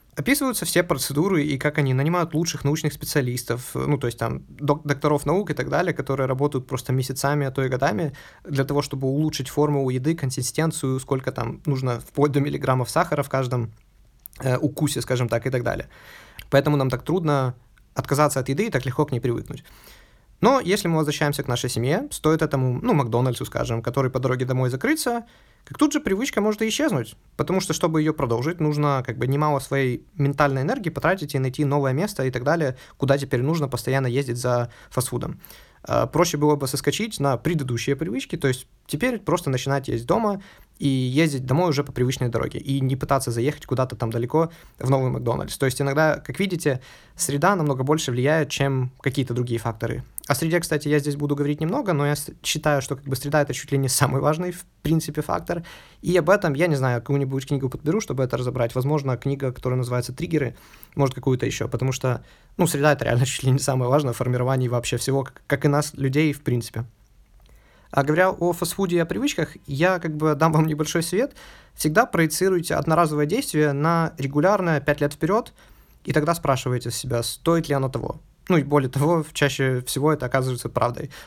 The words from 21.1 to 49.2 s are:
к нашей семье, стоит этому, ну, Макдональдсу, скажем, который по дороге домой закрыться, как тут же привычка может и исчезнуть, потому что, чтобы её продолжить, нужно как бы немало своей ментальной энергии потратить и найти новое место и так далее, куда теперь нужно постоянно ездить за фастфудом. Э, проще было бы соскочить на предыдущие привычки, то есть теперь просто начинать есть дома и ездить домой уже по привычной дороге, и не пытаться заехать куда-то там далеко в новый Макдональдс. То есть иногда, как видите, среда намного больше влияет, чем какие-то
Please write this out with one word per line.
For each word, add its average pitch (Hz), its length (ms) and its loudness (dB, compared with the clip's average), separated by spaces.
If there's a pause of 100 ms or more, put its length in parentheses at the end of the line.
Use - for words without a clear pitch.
к - 60 -8
нашей 123 220 -2
семье, 160 420 0
стоит 160 300 2
этому, 131 400 0
ну, 240 120 2
Макдональдсу, 123 520 2
скажем, 120 360 -4
который 127 300 0
по 131 80 -2
дороге 127 260 0
домой 127 240 0
закрыться, 240 540 -2 (400)
как - 140 -14
тут 294 160 2
же 294 80 0
привычка 214 400 0
может 208 200 0
и 220 60 2
исчезнуть, 214 480 0 (220)
потому 180 240 0
что, 185 120 -4
чтобы 160 280 2
её 151 120 2
продолжить, 139 460 -2
нужно 147 460 2
как 113 120 -6
бы 123 100 0
немало 143 320 2
своей 135 460 -2 (100)
ментальной 143 480 2
энергии 196 260 -2
потратить 165 460 0
и 135 40 0
найти 131 240 0
новое 139 300 2
место 151 320 -2
и 131 60 0
так 123 120 -4
далее, 147 320 0 (220)
куда 139 200 4
теперь 135 240 -2
нужно 147 280 0
постоянно 131 380 -2
ездить 123 300 -2
за 120 320 0 (200)
фастфудом. - 500 -4 (480)
Э, 120 240 2
проще 170 260 2
было 147 200 4
бы 139 100 -4
соскочить 147 540 -4
на 139 160 2
предыдущие 139 580 -2
привычки, 190 400 -6
то 147 140 0
есть 131 180 -4 (180)
теперь 233 340 -2
просто 160 300 -2
начинать 135 380 -2
есть 117 180 -4
дома 202 360 0 (380)
и 160 80 0
ездить 135 580 2
домой 156 240 4
уже 143 140 0
по - 100 -10
привычной 123 360 0
дороге, 117 300 -2
и 135 220 -2
не 131 140 0
пытаться 131 360 0
заехать 123 340 -2
куда-то 127 300 -2
там 113 140 -4
далеко 120 420 0 (280)
в 127 100 0
новый 131 220 2
Макдональдс. 123 460 -4
То - 80 0
есть 131 140 0
иногда, 143 380 2
как - 220 -8
видите, 160 420 -2 (340)
среда 151 400 2
намного 143 280 0
больше 151 280 0
влияет, 135 380 2
чем 135 500 -2
какие-то 131 340 -2